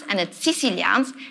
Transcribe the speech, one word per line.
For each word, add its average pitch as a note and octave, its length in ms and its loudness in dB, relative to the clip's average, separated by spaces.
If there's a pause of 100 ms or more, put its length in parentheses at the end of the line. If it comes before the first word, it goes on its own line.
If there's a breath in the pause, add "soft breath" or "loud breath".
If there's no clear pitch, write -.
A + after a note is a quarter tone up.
en G3+ 100 0
het F3 220 -2
Siciliaans A3+ 680 2 (220 loud breath)